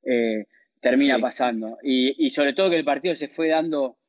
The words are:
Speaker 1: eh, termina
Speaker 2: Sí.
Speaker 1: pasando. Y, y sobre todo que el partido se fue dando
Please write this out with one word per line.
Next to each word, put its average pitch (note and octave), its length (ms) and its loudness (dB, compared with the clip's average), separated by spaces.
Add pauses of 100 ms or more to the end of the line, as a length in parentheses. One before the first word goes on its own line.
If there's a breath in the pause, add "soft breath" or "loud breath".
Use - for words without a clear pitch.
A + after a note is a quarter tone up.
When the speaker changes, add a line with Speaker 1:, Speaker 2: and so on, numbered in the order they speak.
Speaker 1:
eh, A2+ 420 -2 (360 soft breath)
termina C3 360 4
Speaker 2:
Sí. A2+ 40 0
Speaker 1:
pasando. A#2 600 -4
Y, C3+ 420 0
y C3 40 0
sobre C#3 240 0
todo F#3+ 160 2
que E3+ 80 2
el D3 80 -2
partido D3 300 0
se C#3+ 120 -8
fue D#3+ 220 -2
dando D#3 480 -2 (120)